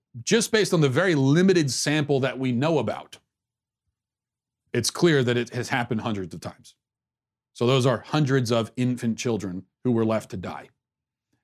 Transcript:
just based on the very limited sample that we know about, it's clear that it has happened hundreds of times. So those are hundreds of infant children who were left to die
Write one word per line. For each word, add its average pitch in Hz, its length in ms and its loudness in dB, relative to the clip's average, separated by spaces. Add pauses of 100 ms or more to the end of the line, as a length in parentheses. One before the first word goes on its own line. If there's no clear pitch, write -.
(220)
just 220 300 0
based 202 220 2
on 175 80 4
the 143 80 4
very 165 260 2
limited 156 560 4
sample 147 480 0
that 123 180 -2
we 131 140 -2
know 143 280 0
about, 95 400 -6 (1500)
it's 120 160 -2
clear 160 340 2
that 120 120 0
it 120 180 -2
has 120 160 -6
happened 120 320 -2
hundreds 101 320 -6
of 87 60 -12
times. - 360 -16 (800)
So 117 140 0
those 127 180 4
are 120 220 2
hundreds 135 440 0
of 113 260 0
infant 123 400 -2
children 95 460 -4 (200)
who 127 80 0
were 113 140 2
left 110 260 -2
to - 60 -10
die 87 320 -12 (760)